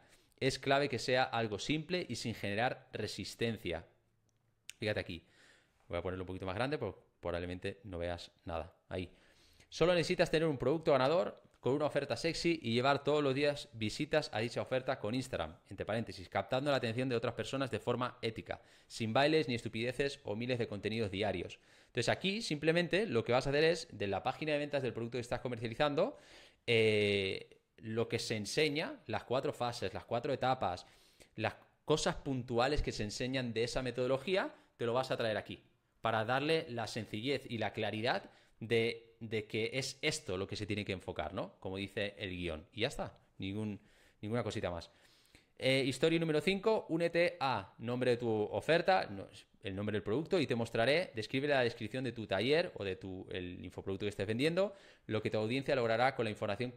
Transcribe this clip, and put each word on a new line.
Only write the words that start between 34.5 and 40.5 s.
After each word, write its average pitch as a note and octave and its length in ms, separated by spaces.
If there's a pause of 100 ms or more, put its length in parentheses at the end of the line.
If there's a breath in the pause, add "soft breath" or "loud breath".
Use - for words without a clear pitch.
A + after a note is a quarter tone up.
te A#2+ 80
lo A2+ 80
vas C3 180
a B2+ 60
traer A2 200
aquí, - 260 (380)
para A2+ 240
darle D3 440
la A#2 180
sencillez A#2 600
y A#2 80
la G#2 160
claridad G#2+ 560 (300 soft breath)
de, A2+ 600
de A2 280
que A2 260
es C3 280
esto D3+ 360
lo G2 100
que - 80